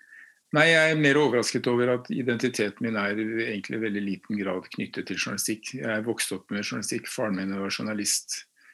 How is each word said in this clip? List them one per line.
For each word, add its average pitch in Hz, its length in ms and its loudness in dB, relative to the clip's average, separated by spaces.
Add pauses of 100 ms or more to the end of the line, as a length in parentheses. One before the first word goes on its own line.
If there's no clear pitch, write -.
(540)
Nei, 151 140 6
jeg 160 240 6
er 156 80 2
mer 143 160 6
overrasket 123 560 4
over 123 220 4
at 123 180 -4
identiteten 120 720 0
min 113 160 -2
er 101 160 0
egentlig 110 640 -4
i 110 80 -2
veldig 104 180 -2
liten 98 340 -4
grad 95 320 -4
knyttet - 380 -6
til 95 80 -4
journalistikk. 107 640 -4
Jeg 120 80 -6
er 110 160 -2
vokst 113 320 -2
opp - 160 -10
med 104 140 -4
journalistikk. 117 420 -4
Faren 107 300 -2
min 95 200 -2
var 98 140 -4
journalist. - 760 -4 (280)